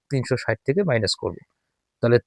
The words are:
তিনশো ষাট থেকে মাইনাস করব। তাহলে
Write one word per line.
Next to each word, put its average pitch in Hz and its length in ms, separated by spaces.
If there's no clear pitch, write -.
তিনশো 131 300
ষাট 113 260
থেকে 160 200
মাইনাস 120 320
করব। - 220
তাহলে 120 240